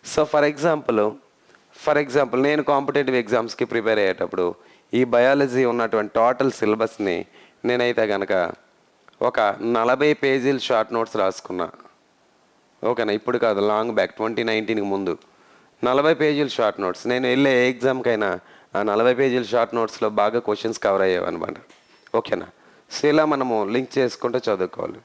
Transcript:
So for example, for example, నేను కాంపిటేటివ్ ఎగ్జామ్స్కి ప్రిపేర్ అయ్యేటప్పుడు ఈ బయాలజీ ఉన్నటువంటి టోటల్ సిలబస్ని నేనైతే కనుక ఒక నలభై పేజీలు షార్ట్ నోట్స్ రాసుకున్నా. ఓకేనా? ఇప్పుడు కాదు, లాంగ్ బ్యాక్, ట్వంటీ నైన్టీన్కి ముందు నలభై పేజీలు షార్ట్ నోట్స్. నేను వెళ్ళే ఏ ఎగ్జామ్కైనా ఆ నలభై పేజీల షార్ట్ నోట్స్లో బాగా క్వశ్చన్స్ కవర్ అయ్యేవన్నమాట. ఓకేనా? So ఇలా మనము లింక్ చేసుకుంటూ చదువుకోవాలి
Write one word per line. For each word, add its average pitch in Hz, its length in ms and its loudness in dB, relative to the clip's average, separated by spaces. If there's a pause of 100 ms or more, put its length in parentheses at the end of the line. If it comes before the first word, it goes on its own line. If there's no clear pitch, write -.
(120)
So 156 100 2 (100)
for 151 180 4
example, 147 500 0 (840)
for 151 180 2
example, 131 460 0
నేను 147 240 0
కాంపిటేటివ్ 139 500 0
ఎగ్జామ్స్కి 113 500 -2
ప్రిపేర్ 110 320 2
అయ్యేటప్పుడు 92 420 0 (540)
ఈ - 20 4 (140)
బయాలజీ 131 560 4
ఉన్నటువంటి 113 480 -2
టోటల్ 123 400 2
సిలబస్ని 107 560 0 (540)
నేనైతే 120 440 2
కనుక 98 200 -2 (920)
ఒక 120 120 0 (360)
నలభై 131 320 2 (140)
పేజీలు 135 440 0
షార్ట్ 110 280 0
నోట్స్ 113 260 -4
రాసుకున్నా. 90 460 -2 (1200)
ఓకేనా? 110 300 -2
ఇప్పుడు 123 260 -2
కాదు, 104 160 2 (100)
లాంగ్ 110 280 0
బ్యాక్, 95 200 0
ట్వంటీ 113 300 -4
నైన్టీన్కి 110 460 -2
ముందు 92 200 -2 (760)
నలభై 143 240 2 (100)
పేజీలు 147 340 0
షార్ట్ 104 280 0
నోట్స్. 92 280 -4
నేను 127 200 0
వెళ్ళే 135 280 4
ఏ - 20 4 (100)
ఎగ్జామ్కైనా 120 580 0 (460)
ఆ 98 40 0 (100)
నలభై 120 300 4
పేజీల 123 320 0
షార్ట్ 117 260 2
నోట్స్లో 110 300 -2 (120)
బాగా 110 260 2
క్వశ్చన్స్ 107 400 -4
కవర్ 95 200 2
అయ్యేవన్నమాట. 87 500 -2 (600)
ఓకేనా? 92 300 -4 (460)
So - 80 -6 (100)
ఇలా 156 200 4
మనము 127 240 -2 (180)
లింక్ 131 240 -4
చేసుకుంటూ 123 500 -2
చదువుకోవాలి - 560 -4